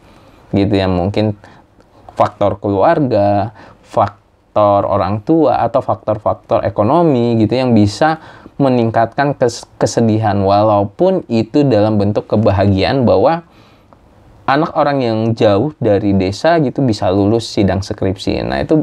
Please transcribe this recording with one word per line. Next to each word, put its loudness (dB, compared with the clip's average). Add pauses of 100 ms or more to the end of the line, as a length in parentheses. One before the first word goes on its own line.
(520)
gitu 0
ya. 0
Mungkin -2 (800)
faktor -2
keluarga, 0 (320)
faktor -2
orang -2
tua, 0
atau 0
faktor-faktor -4
ekonomi 0
gitu 0
yang 0
bisa 2 (380)
meningkatkan 0
kes-, -4
kesedihan, 0
walaupun 2
itu 0
dalam 2
bentuk -2
kebahagiaan 0
bahwa 2 (1040)
anak 0
orang 0
yang -2 (120)
jauh 0
dari 0
desa 0
gitu -2
bisa -2
lulus 0
sidang -2
skripsi. -4
Nah, -4
itu 2